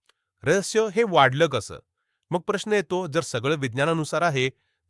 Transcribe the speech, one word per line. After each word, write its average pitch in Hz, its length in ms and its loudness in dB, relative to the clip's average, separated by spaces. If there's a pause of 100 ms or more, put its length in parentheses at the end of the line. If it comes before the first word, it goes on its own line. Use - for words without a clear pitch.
(440)
रहस्य 196 520 0
हे 233 80 2
वाढलं 151 440 4
कसं? 107 320 -6 (520)
मग 175 80 -2
प्रश्न 202 340 -4
येतो, 185 340 -2
जर 156 140 -2
सगळं 131 340 -2
विज्ञानानुसार 147 640 -2
आहे, 139 280 0 (400)